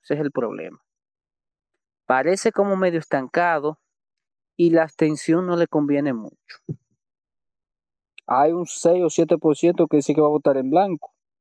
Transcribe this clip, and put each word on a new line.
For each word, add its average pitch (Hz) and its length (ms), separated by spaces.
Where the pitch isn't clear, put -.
ese - 120
es 147 80
el 143 100
problema. 107 500
Parece 160 480
como 202 240
medio 180 220
estancado 151 800
y 170 140
la 160 140
abstención 160 640
no 175 120
le 170 100
conviene 143 460
mucho. - 440
Hay 143 200
un 170 160
seis 180 360
o 165 60
siete 165 300
por 160 160
ciento 175 320
que 151 100
dice 147 160
que 151 80
va 151 60
a - 20
votar 143 280
en 131 120
blanco, 175 460